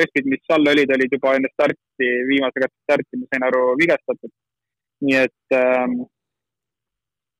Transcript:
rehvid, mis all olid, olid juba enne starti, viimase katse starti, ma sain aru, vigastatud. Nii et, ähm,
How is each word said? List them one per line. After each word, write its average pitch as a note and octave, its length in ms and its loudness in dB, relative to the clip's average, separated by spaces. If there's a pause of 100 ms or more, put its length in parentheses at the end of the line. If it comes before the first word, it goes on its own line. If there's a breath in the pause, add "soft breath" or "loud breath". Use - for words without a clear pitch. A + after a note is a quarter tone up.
rehvid, C#3 320 -2
mis C3+ 240 -2
all D3 160 4
olid, C#3+ 240 2
olid B2+ 160 0
juba C3+ 240 0
enne C3+ 160 -2
starti, - 560 -4 (240)
viimase C3 320 -2
katse - 140 -8 (100)
starti, C#3 320 -2
ma B2+ 80 -14
sain B2+ 200 -2
aru, B2+ 160 2 (160)
vigastatud. C#3+ 520 -2 (680)
Nii C3+ 180 2
et, - 360 -2
ähm, B2+ 420 0 (1400)